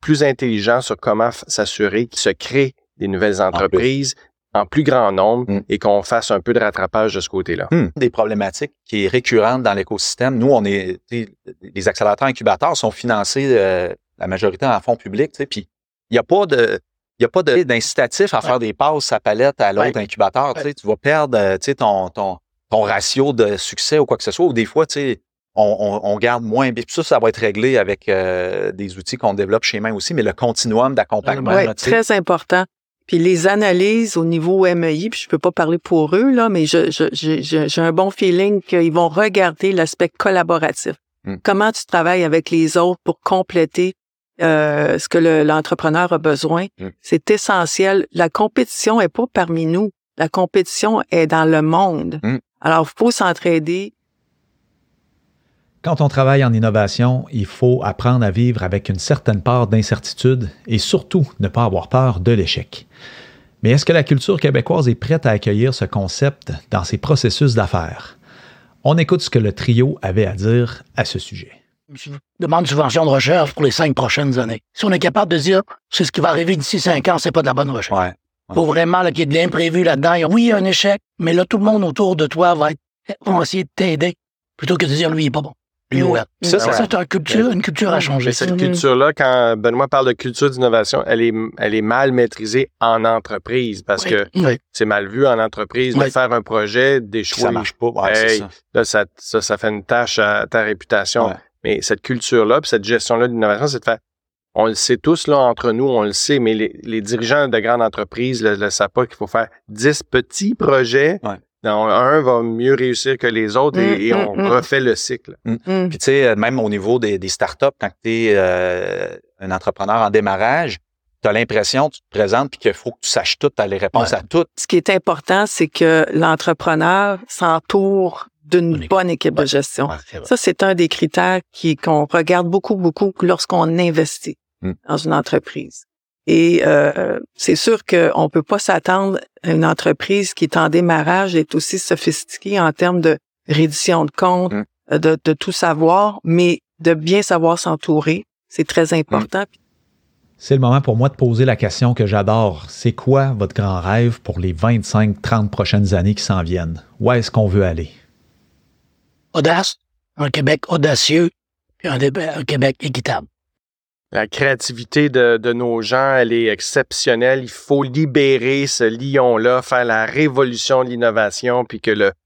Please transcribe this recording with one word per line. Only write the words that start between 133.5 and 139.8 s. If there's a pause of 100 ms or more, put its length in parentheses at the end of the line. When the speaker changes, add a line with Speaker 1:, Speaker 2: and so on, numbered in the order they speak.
Speaker 4:
investit (240)
Speaker 2:
Mm. (140)
Speaker 4:
dans
une
entreprise. (420)
Et,
euh, (180)
c'est
sûr
qu'on
peut
pas
s'attendre (240)
à
une
entreprise